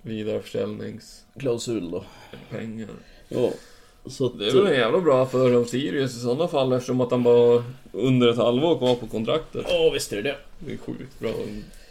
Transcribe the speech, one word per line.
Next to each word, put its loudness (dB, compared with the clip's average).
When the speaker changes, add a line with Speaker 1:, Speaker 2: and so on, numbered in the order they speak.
Speaker 1:
vidareförsäljnings- -8
Speaker 2:
Klausul -4
då. -8
Speaker 1:
pengar. -10
Speaker 2:
Ja. 0
Så -4
att, -4
Speaker 1:
Det -4
är 0
väl 6
en 2
jävla 2
bra 4
affär 2
av 4
Sirius -2
i -12
sådana -2
fall, 0
eftersom -2
att 0
han 2
bara 6
under 4
ett 4
halvår 2
kvar 4
på -6
kontraktet. -4
Speaker 2:
Ja, 2
visst -6
är -4
det -4
det. -4
Speaker 1:
Det -12
är -10
sjukt -14
bra -4
att -6